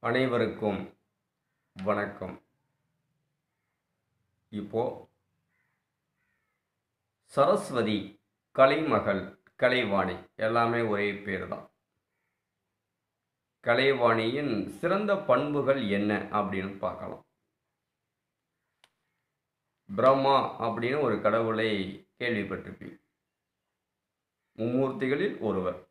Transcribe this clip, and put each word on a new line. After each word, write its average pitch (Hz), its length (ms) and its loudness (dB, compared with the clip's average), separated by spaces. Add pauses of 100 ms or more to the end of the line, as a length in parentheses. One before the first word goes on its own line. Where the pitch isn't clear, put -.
அனைவருக்கும் 117 720 0 (960)
வணக்கம். 101 600 -4 (2250)
இப்போ 104 320 -4 (2500)
சரஸ்வதி, 135 640 2 (580)
கலைமகள், 131 640 4 (400)
கலைவாணி 101 560 2 (200)
எல்லாமே 117 460 0
ஒரே 104 320 0
பேர் 98 340 -6
தான். - 180 -10 (2000)
கலைவாணியின் 120 920 2 (160)
சிறந்த 196 480 0
பண்புகள் 143 720 2
என்ன 101 220 0 (200)
அப்படின்னு 98 460 -2
பார்க்கலாம். 92 480 -8 (2750)
பிரம்மா 135 480 4 (220)
அப்படின்னு 120 420 -2
ஒரு 113 200 0
கடவுளை 110 480 0 (500)
கேள்விப்பட்டிருப்பீங்க. 98 760 -6 (1600)
மும்மூர்த்திகளில் 131 840 0
ஒருவர். 92 400 -2 (120)